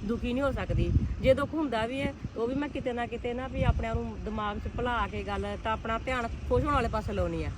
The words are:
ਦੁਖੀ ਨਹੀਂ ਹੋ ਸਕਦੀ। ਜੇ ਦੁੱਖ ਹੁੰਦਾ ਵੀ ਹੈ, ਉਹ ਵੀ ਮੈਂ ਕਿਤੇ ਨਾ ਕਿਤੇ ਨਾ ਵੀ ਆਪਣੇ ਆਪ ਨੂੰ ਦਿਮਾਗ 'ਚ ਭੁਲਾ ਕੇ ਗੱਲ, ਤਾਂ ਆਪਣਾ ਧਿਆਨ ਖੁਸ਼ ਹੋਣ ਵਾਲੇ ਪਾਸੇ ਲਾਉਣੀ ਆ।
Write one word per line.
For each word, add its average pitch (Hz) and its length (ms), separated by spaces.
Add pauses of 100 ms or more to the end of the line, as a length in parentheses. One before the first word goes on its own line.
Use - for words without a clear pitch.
ਦੁਖੀ 240 280
ਨਹੀਂ 254 100
ਹੋ 269 100
ਸਕਦੀ। - 400 (300)
ਜੇ 523 120
ਦੁੱਖ 285 200
ਹੁੰਦਾ 240 320
ਵੀ 262 140
ਹੈ, 277 140 (220)
ਉਹ 226 100
ਵੀ 254 80
ਮੈਂ 285 140
ਕਿਤੇ 254 240
ਨਾ 240 140
ਕਿਤੇ 240 280
ਨਾ 254 140
ਵੀ 262 140
ਆਪਣੇ 247 260
ਆਪ 226 80
ਨੂੰ 226 280
ਦਿਮਾਗ 208 340
'ਚ 214 180
ਭੁਲਾ 240 300
ਕੇ 202 180
ਗੱਲ, 202 400
ਤਾਂ 220 80
ਆਪਣਾ 226 260
ਧਿਆਨ 240 300
ਖੁਸ਼ 247 360
ਹੋਣ 294 100
ਵਾਲੇ 240 140
ਪਾਸੇ 214 240
ਲਾਉਣੀ 170 320
ਆ। 147 140